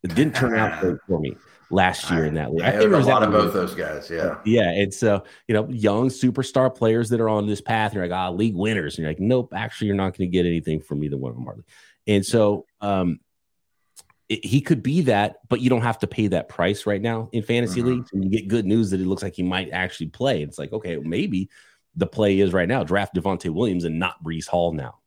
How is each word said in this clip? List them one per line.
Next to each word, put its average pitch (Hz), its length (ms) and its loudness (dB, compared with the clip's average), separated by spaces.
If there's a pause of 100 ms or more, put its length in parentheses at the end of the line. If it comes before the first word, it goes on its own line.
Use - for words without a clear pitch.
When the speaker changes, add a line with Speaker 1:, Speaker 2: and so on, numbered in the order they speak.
Speaker 1:
It 85 120 -4
didn't 147 200 2
turn 120 200 2
out 104 240 0
Speaker 2:
<laughs> - 20 -2
Speaker 1:
great 87 160 0 (100)
for 85 120 0
me 71 160 -4 (340)
last 90 420 2
year 80 140 2
in 76 80 -2
that 73 200 -4
league. 82 100 0
Speaker 2:
I 107 40 2
Speaker 1:
I 131 40 4
think 107 120 4
it - 20 8
Speaker 2:
owned 104 80 6
a - 40 6
Speaker 1:
was 127 80 4
that 131 80 6
Speaker 2:
lot 110 100 4
of 104 100 4
Speaker 1:
league. 107 100 6
Speaker 2:
both 90 100 0
those 90 220 -2
guys, 76 340 -8
yeah. 80 360 -4
Speaker 1:
Yeah, 107 240 4
and 95 240 0
so, 104 300 2 (240)
you 113 60 0
know, 107 160 0
young 113 400 2
superstar 131 640 2
players 113 360 2
that 117 120 2
are 110 80 2
on 104 180 2
this 101 140 -2
path, 107 320 -2
you're 95 100 -4
like, 87 80 -4
"Ah, 92 180 -4
league 98 260 0
winners." 92 420 -2
And 80 60 -4
you're 76 80 -2
like, 80 80 -6
"Nope, 123 360 0
actually, 107 320 -4
you're 101 80 0
not 95 220 -2
gonna 90 120 -2
get 90 160 2
anything 80 360 -2
from 73 220 -6
either 71 140 -4
one 65 120 -6
of 58 60 -12
them, 62 100 -10
hardly." - 180 -14 (440)
And 101 180 2
so, 104 400 2 (160)
um, 95 380 0 (1080)
it, 110 160 -4
he 135 180 2
could 139 200 2
be 156 200 2
that, 107 480 0
but 120 120 2
you 123 80 -4
don't 120 120 2
have 117 180 -2
to 98 80 -2
pay 107 200 0
that 87 220 -2
price 95 360 -2
right 101 160 -2
now 113 300 -4
in 110 120 -2
fantasy 117 380 0
Speaker 2:
Mm-hmm. 120 80 2
Speaker 1:
leagues. 123 220 -2
And 95 120 -2
you 95 60 0
get 98 180 -2
good 107 180 0
news 107 240 2
that 95 100 0
it 92 60 -2
looks 95 180 -2
like 95 120 -8
he 92 80 -4
might 92 280 -2
actually 90 360 -4
play. 120 340 -2
It's 73 160 -10
like, 73 160 -8
okay, 90 240 -6
maybe 92 520 -4 (460)
the 95 120 0
play 101 320 2
is 95 140 4
right 90 140 2
now, 117 160 0
draft 95 320 -2
Devontae 90 380 -2
Williams 92 300 0
and 82 160 -4
not 87 240 -4
Breece 80 240 -8
Hall 85 260 0
now. 67 340 -8